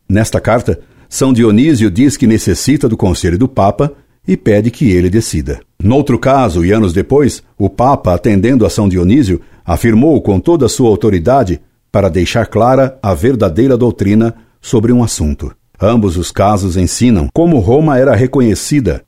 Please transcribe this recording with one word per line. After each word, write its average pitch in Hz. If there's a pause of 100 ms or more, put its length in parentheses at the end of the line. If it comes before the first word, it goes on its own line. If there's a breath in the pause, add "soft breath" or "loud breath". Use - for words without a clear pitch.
Nesta 104
carta, 107 (300 soft breath)
São 135
Dionísio 113
diz 127
que 127
necessita 131
do 113
conselho 90
do 127
Papa 104 (340 soft breath)
e 185
pede 107
que 120
ele 90
decida. 78 (240)
Noutro 131
caso, 117
e 92
anos 104
depois, 123 (160)
o 98
Papa, 123
atendendo 107
a 92
São 104
Dionísio, 92 (240 soft breath)
afirmou 117
com 95
toda 147
a -
sua 120
autoridade 101 (300)
para 98
deixar 92
clara 127
a 98
verdadeira 110
doutrina 113 (280 soft breath)
sobre 117
um 123
assunto. 78 (320)
Ambos 104
os 87
casos 98
ensinam 95
como 165
Roma 127
era 135
reconhecida 120